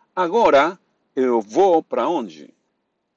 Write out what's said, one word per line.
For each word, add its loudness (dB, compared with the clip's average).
Agora, 0
eu 0
vou 0
pra -6
onde? -10